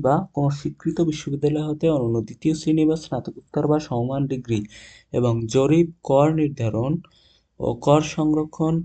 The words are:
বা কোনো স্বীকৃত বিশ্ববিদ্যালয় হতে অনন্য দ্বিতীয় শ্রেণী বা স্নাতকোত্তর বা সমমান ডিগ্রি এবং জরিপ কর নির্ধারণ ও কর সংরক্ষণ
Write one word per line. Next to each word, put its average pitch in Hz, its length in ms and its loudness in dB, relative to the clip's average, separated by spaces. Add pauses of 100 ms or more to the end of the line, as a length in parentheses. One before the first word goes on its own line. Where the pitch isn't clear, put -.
বা 135 100 4 (180)
কোনো 143 160 2 (100)
স্বীকৃত - 420 -6
বিশ্ববিদ্যালয় 147 680 -2
হতে 151 200 -4
অনন্য 120 280 0 (100)
দ্বিতীয় 156 320 -2
শ্রেণী 156 300 2
বা 156 140 0
স্নাতকোত্তর - 680 -6
বা 151 60 4 (100)
সমমান 131 440 -2
ডিগ্রি 117 280 -2 (540)
এবং 123 200 2 (200)
জরিপ 147 340 4 (220)
কর 139 180 6 (140)
নির্ধারণ 120 500 -2 (680)
ও - 80 -2 (180)
কর 147 160 6 (140)
সংরক্ষণ 156 580 0 (120)